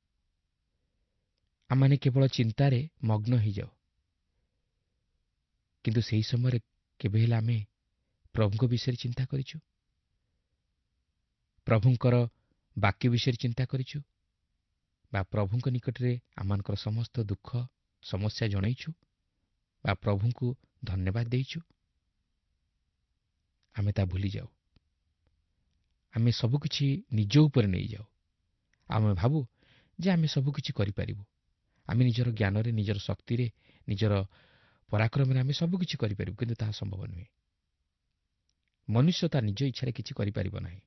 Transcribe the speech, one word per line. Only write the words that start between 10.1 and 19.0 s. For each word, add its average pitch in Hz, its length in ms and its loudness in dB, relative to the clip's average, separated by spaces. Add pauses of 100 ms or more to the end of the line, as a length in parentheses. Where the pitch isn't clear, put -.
ପ୍ରଭୁଙ୍କର 120 500 4 (640)
ବାକ୍ୟ 101 320 2
ବିଷୟରେ 120 280 2
ଚିନ୍ତା 127 280 -2
କରିଛୁ? 131 340 -6 (1120)
ବା 98 100 0
ପ୍ରଭୁଙ୍କ 107 460 -2
ନିକଟରେ 123 520 -2 (160)
ଆମମାନଙ୍କର 101 380 -2
ସମସ୍ତ 113 440 -4
ଦୁଃଖ 104 300 -4 (540)
ସମସ୍ୟା 107 440 -4
ଜଣାଇଛୁ? 104 440 -2 (960)